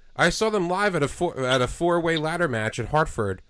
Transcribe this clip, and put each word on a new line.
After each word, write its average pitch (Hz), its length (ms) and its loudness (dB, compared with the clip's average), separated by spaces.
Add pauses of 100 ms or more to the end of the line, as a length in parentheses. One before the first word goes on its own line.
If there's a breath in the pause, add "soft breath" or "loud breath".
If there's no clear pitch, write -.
(160)
I 165 140 4
saw 220 200 0
them 190 180 0
live 190 260 0
at 151 80 0
a 139 60 2
four, - 360 -4
at 127 160 2
a 123 60 2
four-way 170 500 0
ladder 165 300 -2
match 110 320 -2
at 113 100 -4
Hartford, 113 600 0